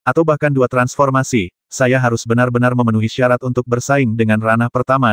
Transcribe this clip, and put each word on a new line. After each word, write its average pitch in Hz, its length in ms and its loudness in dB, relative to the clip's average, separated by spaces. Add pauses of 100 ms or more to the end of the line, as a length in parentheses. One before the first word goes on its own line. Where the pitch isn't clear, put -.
atau 127 160 2
bahkan 147 320 0
dua 127 160 2
transformasi, 127 800 0 (180)
saya 131 320 0
harus 117 240 -2
benar-benar 120 480 0
memenuhi 113 380 0
syarat 123 340 0
untuk 127 240 -4
bersaing 120 480 0
dengan 110 240 0
ranah 113 320 0
pertama 127 400 0